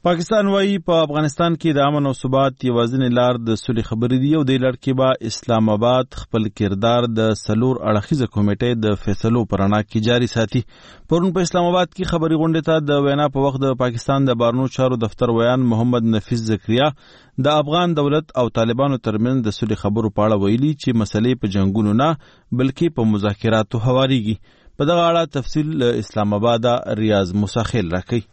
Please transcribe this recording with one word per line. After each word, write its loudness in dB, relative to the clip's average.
پاکستان 0
وایي 0
په 2
افغانستان -2
کې 0
د 2
امن 0
او -2
ثبات 0
یوازینۍ 0
لار 2
د 0
سولې -2
خبرې 0
دي 0
او 2
دې 2
لړ 0
کې -2
به 0
اسلام 0
آباد 0
خپل -2
کردار 0
د 2
څلور 0
اړخیزه -2
کمیټې 0
د 0
فیصلو 0
په -2
رڼا 2
کې -2
جاري 2
ساتي. 0
پرون 2
په 0
اسلام 0
آباد 0
کې -8
خبري 0
غونډې 0
ته 2
د 2
وینا 0
په 2
وخت -2
د 0
پاکستان 0
د 0
بارنو 0
چارو 0
دفتر -2
ویان 2
محمد 0
نفیس -2
زکریا 0
د 2
افغان 0
دولت 0
او 0
طالبانو 0
ترمنځ 0
د -4
سولې -2
خبرو 0
په 2
اړه 4
ویلي 2
چې 0
مسلې 0
په -4
جنګونو 2
نه 2
بلکې -2
په 2
مذاکراتو -2
هواریږي. 0
په -2
دغه 2
اړه -2
تفصیل -4
له 0
اسلام -2
آباده 2
ریاض 2
موسی -2
خیل -2
راکوي. -4